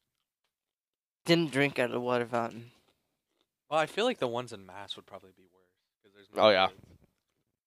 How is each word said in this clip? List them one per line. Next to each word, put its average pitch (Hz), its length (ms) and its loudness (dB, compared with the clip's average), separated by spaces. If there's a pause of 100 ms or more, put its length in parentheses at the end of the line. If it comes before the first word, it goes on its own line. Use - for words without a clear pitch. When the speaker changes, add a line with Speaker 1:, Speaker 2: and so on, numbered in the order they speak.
(1300)
Speaker 1:
didn't 170 260 2
drink 135 260 0
at 120 160 0
a 120 60 -2
water 123 260 0
fountain. 117 460 -6 (1000)
Speaker 2:
Well, 151 100 -2
I 156 60 0
feel 190 200 -4
like 247 120 -2
the 135 100 -2
ones 120 240 -6
in 98 140 -16
Mass 95 300 -16
would 98 100 -20
probably 95 320 -20
be 92 60 -20 (100)
worse, 92 160 -20 (320)
'cause 104 140 -20
there's 104 180 -20
no 101 80 0
Speaker 3:
Oh, 107 80 10
yeah. 95 200 4
Speaker 2:
kids. - 100 -20 (880)